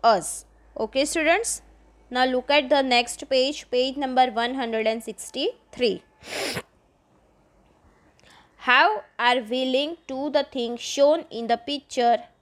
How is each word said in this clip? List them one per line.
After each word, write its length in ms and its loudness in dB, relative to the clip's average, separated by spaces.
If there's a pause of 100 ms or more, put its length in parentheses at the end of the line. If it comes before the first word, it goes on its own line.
us। 260 4 (460)
Okay 300 -2
students, 460 0 (600)
now 140 2
look 320 0
at 120 0
the 140 4
next 500 0
page, 380 0
page 260 0
number 340 2
one 240 -4
hundred 320 -2
and 160 -2
sixty-three। 960 -6 (2500)
How 400 4 (180)
are 220 2 (100)
we 140 0
linked 420 -2
to 220 -6
the 240 0
things 260 -6
shown 500 2
in 180 -8
the 200 0
picture? 500 0 (240)